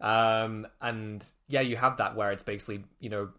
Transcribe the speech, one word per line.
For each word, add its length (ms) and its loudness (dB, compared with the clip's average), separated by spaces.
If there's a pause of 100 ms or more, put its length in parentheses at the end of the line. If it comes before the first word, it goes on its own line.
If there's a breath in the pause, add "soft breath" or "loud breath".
Um, 680 4 (140)
and 440 -6 (220)
yeah, 140 2
you 160 0
have 200 4
that 200 0
where 160 2
it's 100 -8
basically, 400 -6 (160)
you 100 -10
know, 300 -4